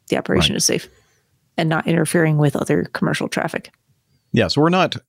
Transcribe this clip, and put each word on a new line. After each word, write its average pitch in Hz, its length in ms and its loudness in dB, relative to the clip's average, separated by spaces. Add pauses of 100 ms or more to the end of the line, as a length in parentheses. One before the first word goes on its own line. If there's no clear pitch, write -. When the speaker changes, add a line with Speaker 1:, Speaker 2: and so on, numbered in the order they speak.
Speaker 1:
the - 100 -2
operation 160 360 0
Speaker 2:
Right. - 40 -4
Speaker 1:
is - 60 0
safe, - 240 -2 (680)
and 165 120 0
not 156 180 -2
interfering 160 500 2
with 147 200 2
other - 360 0
commercial - 360 -4
traffic. - 420 -6 (640)
Speaker 2:
Yeah, 110 140 2
so 107 140 0
we're 160 80 4
not 175 260 0 (140)